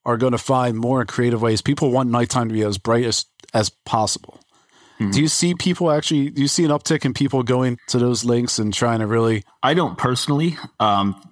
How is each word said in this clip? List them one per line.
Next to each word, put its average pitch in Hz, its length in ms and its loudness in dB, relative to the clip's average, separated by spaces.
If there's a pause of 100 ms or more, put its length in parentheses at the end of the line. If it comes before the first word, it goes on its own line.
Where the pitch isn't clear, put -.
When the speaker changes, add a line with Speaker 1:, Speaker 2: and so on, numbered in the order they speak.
Speaker 1:
are 120 120 0
gonna 123 200 0
find 123 400 0
more 123 280 0
creative 120 360 0
ways. 110 220 0
People 143 260 0
want 127 220 0
nighttime 120 380 0
to 110 40 -4
be 110 80 0
as 104 160 -2
bright 117 280 0
as, 113 200 -2 (260)
as 110 180 0
possible. - 720 -4 (600)
Speaker 2:
Mm-hmm. 101 120 -2
Speaker 1:
Do 131 100 2
you 156 60 4
see 175 280 0
people 175 360 0
actually, 147 380 0
do 143 120 -4
you 139 60 2
see 165 180 2
an 151 60 4
uptick 147 320 0
in 131 100 0
people 135 280 0
going 123 460 0
to - 100 0
those 120 260 2
links 120 360 0
and 107 120 0
trying 117 280 0
to 107 80 -2
really 113 360 0 (200)
Speaker 2:
I 139 100 2
don't 170 240 0
personally. 147 600 0 (220)
Um, 101 400 0 (120)